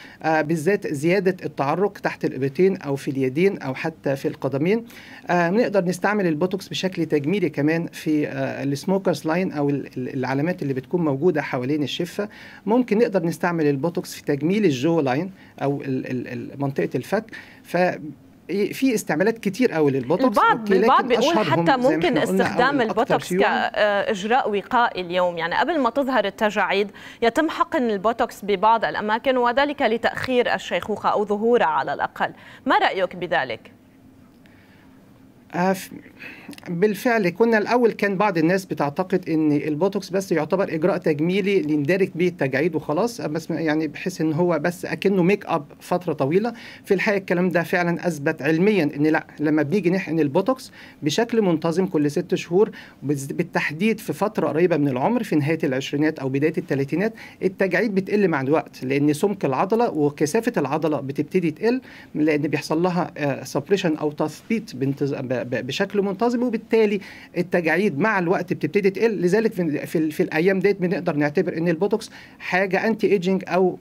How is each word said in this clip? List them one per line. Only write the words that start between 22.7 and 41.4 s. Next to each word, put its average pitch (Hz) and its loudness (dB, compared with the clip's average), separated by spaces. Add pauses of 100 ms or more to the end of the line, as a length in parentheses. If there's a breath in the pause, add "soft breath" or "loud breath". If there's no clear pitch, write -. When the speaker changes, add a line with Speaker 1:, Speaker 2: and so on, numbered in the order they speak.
Speaker 1:
الأكثر 220 0
Speaker 2:
البوتوكس 190 0
Speaker 1:
شيوعًا 180 2
Speaker 2:
كإجراء 208 0
وقائي 214 0
اليوم، 180 0
يعني 170 -4
قبل 302 0
ما 233 2
تظهر 262 0
التجاعيد 202 0 (320 loud breath)
يتم 233 2
حقن 311 0
البوتوكس 214 -2
ببعض 208 2
الأماكن، 214 0
وذلك 269 0
لتأخير 233 0
الشيخوخة 190 -4
أو 185 2
ظهورها 208 2
على 147 0
الأقل. - -4 (360 loud breath)
ما 320 4
رأيك 185 0
بذلك؟ 156 -2 (1900 loud breath)
Speaker 1:
آه، 185 2
ف-، - -8 (800 loud breath)
بالفعل، 202 2
كنا 226 4
الأول 226 4
كان 202 -2
بعض 196 2
الناس 180 2
بتعتقد 175 -2
إن 156 2
البوتوكس 165 0
بس 196 -2
يعتبر 165 0
إجراء 165 2
تجميلي 180 2